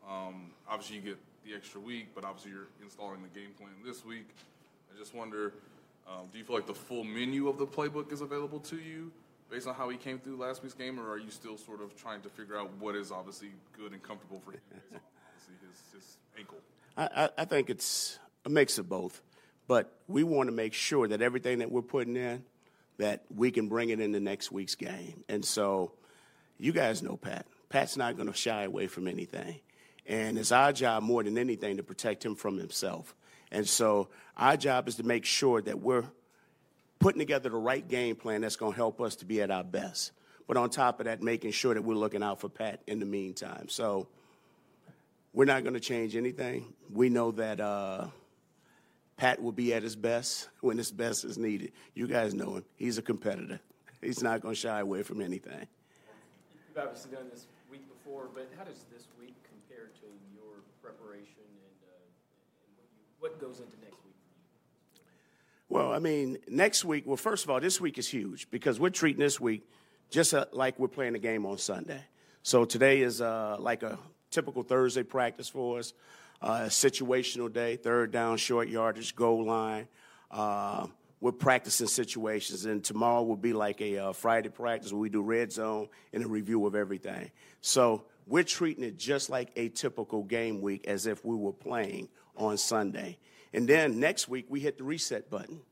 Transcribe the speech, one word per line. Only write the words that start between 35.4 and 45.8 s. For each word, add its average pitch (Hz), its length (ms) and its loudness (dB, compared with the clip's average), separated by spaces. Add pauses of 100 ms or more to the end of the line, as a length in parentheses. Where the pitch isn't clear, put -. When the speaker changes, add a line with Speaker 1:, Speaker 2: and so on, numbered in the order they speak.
Speaker 2:
that 101 180 -4
we're 120 260 2 (960)
putting 190 200 6
together 135 300 0
the 113 80 -2
right 123 280 0
game 120 300 0
plan 110 240 -2
that's 110 160 -2
gonna 107 200 -2
help 113 260 0
us 113 160 -2
to - 80 -16
be 104 160 0
at 98 100 0
our 92 140 0
best. - 480 -6 (340)
But 123 80 0
on 120 140 4
top 123 320 2
of 117 60 -2
that, 113 140 -2
making 113 300 0
sure 120 220 2
that 107 80 0
we're 113 140 0
looking 104 280 0
out 101 160 -2
for 101 80 -8
Pat 107 400 -6
in 110 120 -4
the 101 60 -4
meantime. 98 640 -6
So 101 400 -2 (1300)
we're 131 100 6
not 135 220 6
gonna 123 160 -2